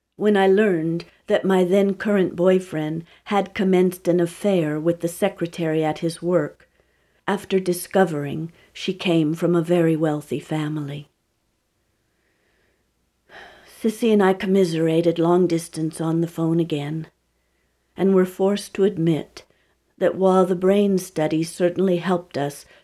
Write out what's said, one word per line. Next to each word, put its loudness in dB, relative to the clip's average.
when 2
I 4
learned 2
that 0
my 2
then 2
current 0
boyfriend 0
had -2
commenced 0
an 2
affair -2
with 0
the -4
secretary -4
at -2
his -6
work, -2
after -2
discovering -2
she -6
came 0
from 0
a 2
very 2
wealthy -4
family. -6
Sissy 0
and 6
I 4
commiserated 2
long 4
distance -4
on 0
the -2
phone -2
again, -4
and 2
were 4
forced -2
to 0
admit -2
that 0
while 4
the 0
brain 2
study -2
certainly 0
helped -4
us -6